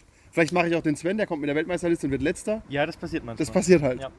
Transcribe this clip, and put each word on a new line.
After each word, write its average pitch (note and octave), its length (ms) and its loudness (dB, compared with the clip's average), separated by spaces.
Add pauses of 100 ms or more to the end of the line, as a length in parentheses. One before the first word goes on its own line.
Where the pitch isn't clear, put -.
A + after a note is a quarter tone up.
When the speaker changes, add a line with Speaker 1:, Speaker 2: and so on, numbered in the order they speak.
(300)
Speaker 1:
Vielleicht D#3+ 220 2
mache E3+ 160 2
ich E3+ 80 2
auch D#3 60 -2
den D3+ 140 2
Sven, F#3 200 -2
der G#3 100 0
kommt D#3 160 -6
mit D3 60 -2
der C#3+ 80 0
Weltmeisterliste E3+ 500 0
und C3+ 60 0
wird C3 100 0
Letzter. G#3+ 460 -2
Speaker 2:
Ja, C#3+ 180 0
das E3+ 100 -10
passiert D#3+ 280 -8
manchmal. A#2+ 200 -6
Speaker 1:
Das B2 80 -4
passiert F3 300 6
halt. B2+ 180 0
Speaker 2:
Ja. C3+ 80 -8 (100)